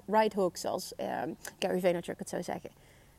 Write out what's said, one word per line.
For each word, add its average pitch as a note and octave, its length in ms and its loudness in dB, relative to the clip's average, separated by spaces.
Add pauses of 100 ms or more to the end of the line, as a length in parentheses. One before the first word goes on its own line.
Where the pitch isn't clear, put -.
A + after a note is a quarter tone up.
right G#3+ 260 4
hook, F#3+ 240 2
zoals, - 380 -4
ehm, - 380 -4 (260)
Gary F#3 220 0
Vaynerchuk F3 380 2
het F#3 100 -8
zou - 140 -4
zeggen. - 280 -8 (480)